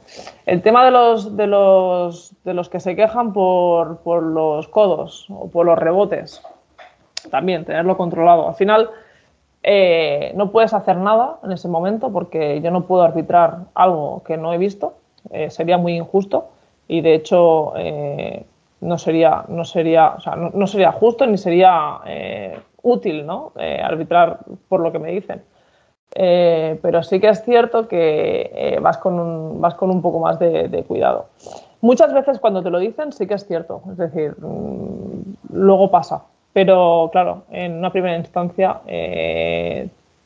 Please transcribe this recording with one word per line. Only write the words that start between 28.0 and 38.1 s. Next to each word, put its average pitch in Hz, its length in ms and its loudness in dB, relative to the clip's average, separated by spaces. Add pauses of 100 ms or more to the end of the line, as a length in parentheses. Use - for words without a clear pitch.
eh, - 300 -4
vas 165 160 0
con 180 220 -2
un, 160 400 -8
vas 170 160 0
con 190 140 -2
un 185 120 0
poco 165 160 -2
más 165 220 -2
de, 165 280 0
de - 140 -6
cuidado. - 460 -2 (520)
Muchas 262 320 4
veces 269 280 0
cuando 202 220 0
te 180 80 -4
lo 180 100 -2
dicen 240 320 -6
sí 190 160 -6
que 208 60 -4
es 202 120 -8
cierto, 165 360 -8 (100)
es 180 60 -14
decir, 156 420 -6
mm, - 1120 -12
luego 196 360 4
pasa. - 340 0 (280)
Pero 180 600 4
claro, 180 380 -2
en 175 280 -8
una 180 140 -4
primera 180 260 -2